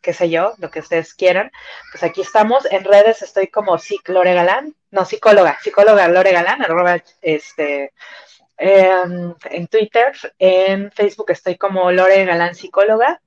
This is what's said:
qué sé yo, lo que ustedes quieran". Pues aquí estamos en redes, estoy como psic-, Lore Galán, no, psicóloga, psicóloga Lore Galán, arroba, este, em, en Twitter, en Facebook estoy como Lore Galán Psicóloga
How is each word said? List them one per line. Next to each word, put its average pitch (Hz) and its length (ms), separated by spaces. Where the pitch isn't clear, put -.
qué 175 120
sé 175 160
yo, 175 300
lo 170 100
que 165 120
ustedes 165 340
quieran". 185 360
Pues - 120
aquí 170 180
estamos 226 500
en 190 120
redes, 208 400
estoy 190 240
como 196 320
psic-, - 300
Lore 180 260
Galán, 214 400
no, 208 140
psicóloga, 202 580
psicóloga 202 460
Lore 185 220
Galán, 185 320
arroba, 175 380
este, 147 680
em, 185 760
en 170 160
Twitter, 233 460
en 190 520
Facebook 208 400
estoy 175 260
como 185 340
Lore 185 340
Galán 170 300
Psicóloga 220 720